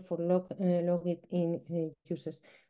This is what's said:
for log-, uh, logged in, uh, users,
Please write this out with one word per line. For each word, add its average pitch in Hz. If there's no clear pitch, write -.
for 170
log-, 180
uh, 180
logged 175
in, 170
uh, 165
users, -